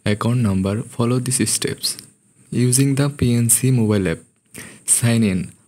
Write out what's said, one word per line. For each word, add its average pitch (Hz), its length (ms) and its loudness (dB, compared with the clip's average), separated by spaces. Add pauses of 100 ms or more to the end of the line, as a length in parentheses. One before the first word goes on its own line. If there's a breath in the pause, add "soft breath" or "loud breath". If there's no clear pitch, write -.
account 113 420 0
number, 98 260 0 (220)
follow 120 260 0
these 127 280 -2
steps. - 480 -6 (540)
Using 131 460 2
the 143 120 0
P 127 260 0
N 120 140 2
C 127 220 2
mobile 107 420 2
app, 80 60 -6 (680 loud breath)
sign 117 380 2
in. 92 300 -2 (160)